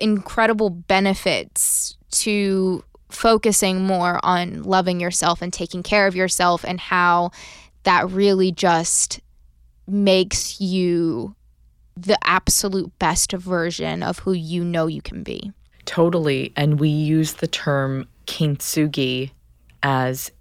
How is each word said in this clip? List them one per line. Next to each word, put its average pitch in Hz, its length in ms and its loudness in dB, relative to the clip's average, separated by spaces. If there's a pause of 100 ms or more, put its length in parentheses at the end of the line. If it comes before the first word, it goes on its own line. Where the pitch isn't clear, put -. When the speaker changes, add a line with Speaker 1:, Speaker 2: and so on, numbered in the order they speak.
Speaker 1:
incredible 214 680 2
benefits 185 1300 0 (140)
to 190 720 0 (260)
focusing 208 760 2
more 180 420 0
on 175 400 0
loving 185 340 2
yourself 175 440 0
and 175 100 -6
taking 180 320 -8
care 202 240 2
of 180 80 -2
yourself, 180 480 0
and 180 160 -6
how 175 500 2 (540)
that 180 260 4
really 190 400 4
just - 680 0 (680)
makes 190 760 0
you 175 760 0 (600)
the 185 300 0
absolute 196 720 0
best 170 320 0
version 175 720 -4
of - 180 -4
who 190 120 -2
you 170 320 -4
know 165 240 0
you 151 140 -6
can - 200 -10
be. - 300 -10 (320)
Speaker 2:
Totally. 156 720 0
And 147 240 2
we 156 80 4
use 151 460 2
the - 120 -4
term 135 640 -4 (180)
kintsugi 139 1040 -2 (540)
as 131 560 -2